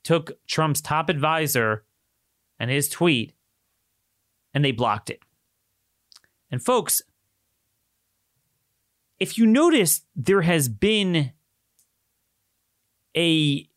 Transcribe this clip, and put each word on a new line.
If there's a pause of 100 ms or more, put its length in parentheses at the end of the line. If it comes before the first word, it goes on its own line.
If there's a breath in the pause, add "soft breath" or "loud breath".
took
Trump's
top
advisor (760)
and
his
tweet, (1200)
and
they
blocked
it. (1300)
And
folks, (2250)
if
you
notice, (140)
there
has
been (1800)
a